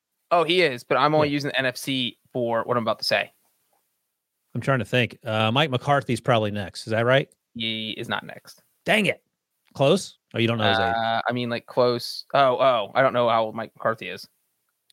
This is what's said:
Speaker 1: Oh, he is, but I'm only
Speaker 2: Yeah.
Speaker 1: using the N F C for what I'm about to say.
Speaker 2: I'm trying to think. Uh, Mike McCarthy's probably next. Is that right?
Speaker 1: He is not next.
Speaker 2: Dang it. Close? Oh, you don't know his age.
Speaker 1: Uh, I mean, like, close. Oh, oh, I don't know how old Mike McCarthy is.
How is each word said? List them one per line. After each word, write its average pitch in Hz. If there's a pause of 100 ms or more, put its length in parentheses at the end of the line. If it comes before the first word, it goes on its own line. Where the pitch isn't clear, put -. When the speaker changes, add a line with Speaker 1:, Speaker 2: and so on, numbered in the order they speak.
(320)
Speaker 1:
Oh, 170
he 180
is, 131
but 135
I'm 147
only 151
Speaker 2:
Yeah. 143
Speaker 1:
using 143
the -
N 135
F 123
C 131 (160)
for 117
what 123
I'm 117
about 110
to -
say. 104 (1200)
Speaker 2:
I'm 120
trying 135
to 104
think. 123
Uh, 110
Mike 143
McCarthy's 131
probably 110
next. 104
Is 110
that 113
right? 135 (260)
Speaker 1:
He 110
is 117
not 104
next. - (220)
Speaker 2:
Dang 202
it. - (500)
Close? 156 (160)
Oh, 113
you 113
don't 117
know 110
his 113
age. 113
Speaker 1:
Uh, 113
I 120
mean, 123
like, 117
close. -
Oh, 135
oh, 120
I 123
don't 120
know 120
how 113
old 110
Mike 113
McCarthy 113
is. - (640)